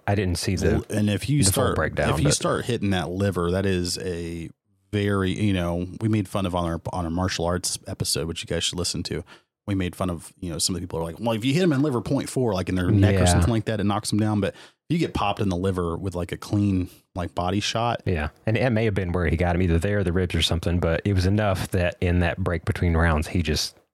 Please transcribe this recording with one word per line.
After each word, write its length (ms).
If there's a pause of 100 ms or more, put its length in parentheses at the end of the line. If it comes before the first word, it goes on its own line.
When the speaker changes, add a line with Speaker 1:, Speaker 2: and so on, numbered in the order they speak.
Speaker 1:
I 100
didn't 220
see 180
the, 200
Speaker 2:
L-, 140
and 200
if 200
you 140
Speaker 1:
the 80
full 120
Speaker 2:
start, 120
Speaker 1:
breakdown, 360
Speaker 2:
if 80
you 60
Speaker 1:
but 80
Speaker 2:
start 320
hitting 240
that 200
liver, 420
that 140
is 340
a 500 (420)
very, 400
you 220
know, 340 (140)
we 80
made 180
fun 180
of 100
on 100
our, 160 (100)
on 140
our 60
martial 340
arts 420
episode, 400
which 160
you 40
guys 160
should 140
listen 260
to. 200 (420)
We 100
made 200
fun 140
of, 300
you 100
know, 100
some 160
of 60
the 60
people 120
are 40
like, 160
"Well, 160
if 80
you 100
hit 80
him 120
in 80
liver 200
point 280
four, 240
like, 160
in 60
their 140
neck 260
or 40
Speaker 1:
Yeah. 60
Speaker 2:
something 260
like 140
that, 160
it 20
knocks 280
them 80
down." 200
But 140
if 400
you 40
get 160
popped 280
in 80
the 80
liver 400
with, 180
like, 160
a 60
clean, 520 (260)
like, 200
body 240
shot. 460
Speaker 1:
Yeah. 240 (160)
And 100
it 160
may 140
have 80
been 180
where 160
he 80
got 220
him, 40
either 160
there 220
or 60
the 80
ribs 220
or 60
something, 380
but 240
it 100
was 120
enough 460
that 280
in 200
that 180
break 260
between 320
rounds, 320
he 140
just, 340 (180)